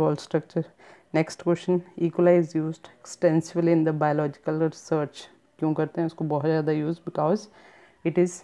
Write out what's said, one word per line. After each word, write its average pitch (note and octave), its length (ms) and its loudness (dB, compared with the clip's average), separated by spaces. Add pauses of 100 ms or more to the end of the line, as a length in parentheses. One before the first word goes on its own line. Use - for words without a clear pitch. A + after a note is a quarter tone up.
wall D3+ 200 2
structure। D#3+ 420 -4 (500)
नेक्स्ट D#3 280 -2
क्वेश्चन, F3 380 0 (180)
E - 20 -10 (160)
coli F3 240 6
is D#3+ 160 0
used D#3+ 280 -4 (180)
extensively E3+ 760 0
in D#3 120 4
the D#3 120 0
biological D3+ 540 -2 (120)
research, D3+ 500 -4 (420)
क्यों D#3 160 0
करते D#3 260 -4
हैं E3 60 -2
उसको D#3+ 180 -6
बहुत D3 200 -2
ज़्यादा D#3 280 0
यूज़? D#3 260 -2 (100)
Because E3+ 320 0 (680)
it E3+ 80 0 (100)
is F3 80 -2 (120)